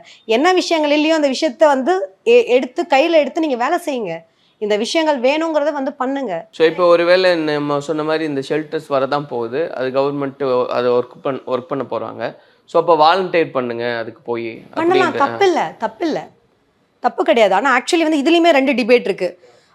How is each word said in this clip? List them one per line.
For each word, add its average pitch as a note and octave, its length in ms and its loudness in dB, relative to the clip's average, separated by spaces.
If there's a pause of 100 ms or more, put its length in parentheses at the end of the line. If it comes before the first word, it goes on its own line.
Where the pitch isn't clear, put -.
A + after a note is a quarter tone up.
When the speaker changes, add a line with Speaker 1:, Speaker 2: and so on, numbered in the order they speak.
(260)
Speaker 1:
என்ன C4+ 280 2
விஷயங்கள் D#4+ 380 0
இல்லையோ D4+ 240 2
அந்த D4 140 2
விஷயத்த D#4+ 380 0
வந்து C4+ 260 2 (320)
எ-, A#3+ 220 6
எடுத்து B3+ 420 0
கையில D4 220 2
எடுத்து D#4 280 2
நீங்க D#4 160 -2
வேலை C#4 300 -2
செய்யுங்க. A#3 280 -6 (480)
இந்த G#3 160 0
விஷயங்கள் D4 420 0
வேணுங்கிறத D4+ 520 0
வந்து C#4+ 220 -6
பண்ணுங்க. C4 400 -4 (180)
Speaker 2:
So, D#3+ 140 2
இப்போ E3+ 200 2
ஒருவேளை F3 500 4
நம்ம D3 440 -2
சொன்ன D3+ 240 -4
மாதிரி D#3+ 220 -2
இந்த C#3 160 -4
ஷெல்டர்ஸ் D3+ 480 -6
வரதான் C#3+ 380 -2
போகுது, B2 480 -6
அது C3 140 -4
கவர்மெண்ட் C#3 540 -2 (260)
அதை B2 220 0
ஒர்க் B2 300 -2
பண்-, C3+ 260 -6
ஒர்க் B2+ 240 -4
பண்ண C#3 120 -6
போறாங்க. A2+ 400 -8 (460)
So, - 100 -4
அப்போ E3 160 4
வாலண்டியர் E3 560 2
பண்ணுங்க A#2+ 460 -4
அதுக்கு A2+ 240 -10
போய் A#2 280 -6 (240)
Speaker 1:
பண்ணலாம், F4 340 0
Speaker 2:
அப்படின்ற C#4+ 160 -2
Speaker 1:
தப்பு G4+ 220 0
இல்ல, E4+ 340 -2
தப்பு A3 260 -6
இல்ல, A#3 140 -4 (840)
தப்பு B3 200 -2
கிடையாது. A3+ 300 4
ஆனா B3+ 260 2
actually E4 240 0
வந்து D#4 180 0
இதுலயுமே E4 300 4
ரெண்டு C4+ 200 2
டிபேட் A#3 360 2
இருக்கு. F3+ 220 -4 (460)